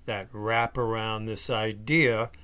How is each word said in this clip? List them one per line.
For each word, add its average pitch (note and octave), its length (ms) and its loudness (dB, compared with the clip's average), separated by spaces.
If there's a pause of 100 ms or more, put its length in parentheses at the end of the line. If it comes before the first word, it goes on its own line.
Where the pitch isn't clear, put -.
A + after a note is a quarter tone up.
that G2+ 260 -6
wrap A2+ 460 0
around A2 480 -2
this A2 240 -4
idea A2+ 800 2 (140)